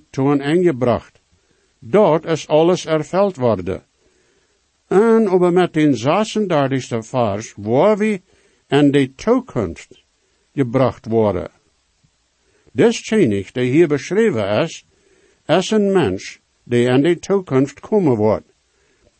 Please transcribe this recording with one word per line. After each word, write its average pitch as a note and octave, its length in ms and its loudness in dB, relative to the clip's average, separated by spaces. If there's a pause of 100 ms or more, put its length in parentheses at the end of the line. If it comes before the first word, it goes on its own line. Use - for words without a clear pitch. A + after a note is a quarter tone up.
toe C3+ 220 -2
een C#3+ 100 0
einde D#3 220 0
gebracht. A#2+ 580 -2 (580)
Dat D#3+ 460 2
is E3 220 -4
alles E3 380 2
ervuld E3 500 -2
worden. G2 480 -2 (1040)
En A3+ 420 2
over F3+ 240 2
met F3 200 0
den D3+ 240 2
zesendertigste C#3+ 1080 -2
vers, A2 540 -4
waar C3+ 400 2
we G#3 240 -2 (460)
in C#3+ 240 2
de C3+ 240 0
toekomst E3+ 880 -4 (500)
gebracht B2+ 520 -2
worden. G#2+ 460 -2 (1200)
Desgene, D#3 800 0
die B2+ 200 -2
hier D#3+ 160 4
beschreven C#3 760 -2
is, - 220 -12 (600)
is F3+ 260 0
een G#3 200 2
mens A2 480 -2 (240)
die A#2+ 240 0
in B2+ 140 2
de E3 180 0
toekomst C#3+ 600 -2
komen F3+ 360 0
wordt. G#2 320 0 (720)